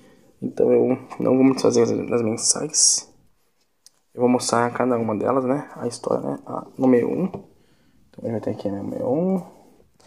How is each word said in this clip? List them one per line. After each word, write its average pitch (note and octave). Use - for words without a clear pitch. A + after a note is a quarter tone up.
Então B2+
eu A#2+
não A#2+
vou C3
muito C3
fazer A#2
as, A2+
as G#2+
mensais. -
Eu A#2+
vou B2
mostrar A#2+
cada B2
uma A2
delas, C3
né? C#3+
A B2
história, A#2+
né? C#3
A -
número B2+
um. E3+
Então -
a -
gente A#2
vai G#2+
ter G#2+
aqui, G#2+
né? G2+
Número -
um. F3